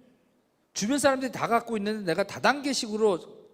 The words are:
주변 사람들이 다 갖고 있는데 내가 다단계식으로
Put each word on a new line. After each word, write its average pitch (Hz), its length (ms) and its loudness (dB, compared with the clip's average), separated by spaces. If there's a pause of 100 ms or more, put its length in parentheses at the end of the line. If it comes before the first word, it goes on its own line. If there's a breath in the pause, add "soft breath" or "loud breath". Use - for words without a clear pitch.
(760)
주변 247 260 -2
사람들이 269 320 2
다 - 160 -2
갖고 226 280 0
있는데 214 280 -4
내가 170 200 0
다단계식으로 220 920 0 (360)